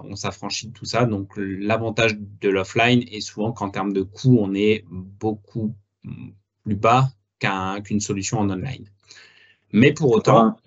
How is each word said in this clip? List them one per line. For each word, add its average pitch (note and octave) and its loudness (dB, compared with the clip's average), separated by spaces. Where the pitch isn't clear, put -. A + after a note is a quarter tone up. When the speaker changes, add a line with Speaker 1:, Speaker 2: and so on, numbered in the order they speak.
Speaker 1:
on G2+ -14
s'affranchit G2+ -8
de - -16
tout - -18
ça. A2+ 0
Donc, G2+ -4
l'avantage G#2+ -2
de G2+ -6
l'offline A2+ 2
est G#2+ -10
souvent G#2+ -6
qu'en G2+ -6
termes G2 -4
de F#2+ 0
coût, B2 4
on G2 -2
est G#2+ 2
beaucoup G#2 -6
plus G#2 -4
bas A#2 4
qu'un, F#2+ -4
qu'une G#2 -4
solution G2+ -2
en G2+ 0
online. - -8
Mais B2+ 6
pour D3 0
autant, A2 4
Speaker 2:
Ah, A2 4